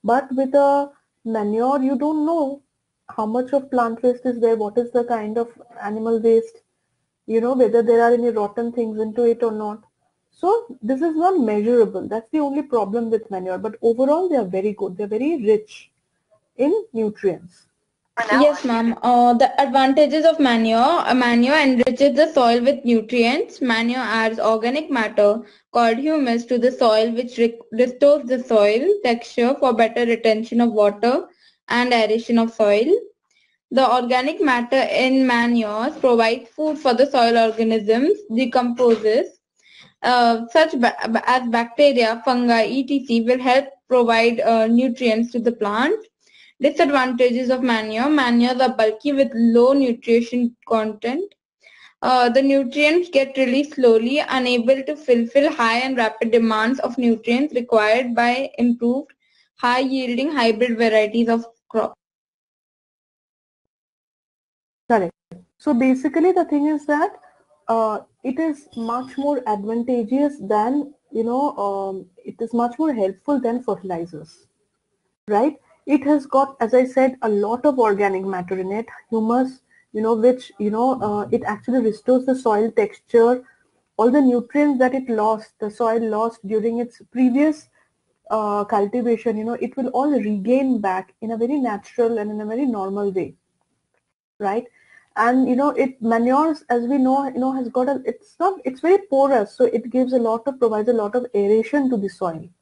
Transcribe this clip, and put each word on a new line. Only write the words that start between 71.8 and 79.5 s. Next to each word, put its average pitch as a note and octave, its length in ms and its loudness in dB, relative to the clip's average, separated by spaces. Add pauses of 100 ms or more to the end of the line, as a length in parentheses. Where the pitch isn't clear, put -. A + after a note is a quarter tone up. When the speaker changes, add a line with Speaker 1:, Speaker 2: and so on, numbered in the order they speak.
Speaker 1:
it - 160 -16
is A3+ 120 -8
much A#3+ 280 -4
more D#4 120 0
helpful A3 480 -2
than B3 220 -4
fertilizers, E3+ 840 -10 (840)
right? A#3 280 0 (300)
It C#4+ 180 2
has C#4+ 220 0
got, C4+ 340 0
as A#3 140 -2
I B3+ 100 4
said, C4 380 0
a A3+ 60 -2
lot G#3+ 360 -2
of C#4 140 2
organic G3+ 460 0
matter F#3 340 -6
in F#3+ 140 -6
it, A3+ 140 -6 (240)
humus, A#3 500 -2 (320)